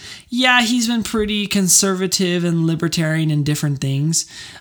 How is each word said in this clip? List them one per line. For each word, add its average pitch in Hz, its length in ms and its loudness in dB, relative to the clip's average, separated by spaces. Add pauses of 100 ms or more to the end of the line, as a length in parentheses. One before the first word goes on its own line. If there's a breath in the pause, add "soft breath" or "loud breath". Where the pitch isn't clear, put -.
(280 loud breath)
Yeah, 247 340 2
he's 233 240 0
been 233 160 0
pretty 208 440 0
conservative 185 1000 2
and 165 220 0
libertarian 160 640 0
in 147 140 0
different 147 360 -2
things, 139 500 -2 (300 loud breath)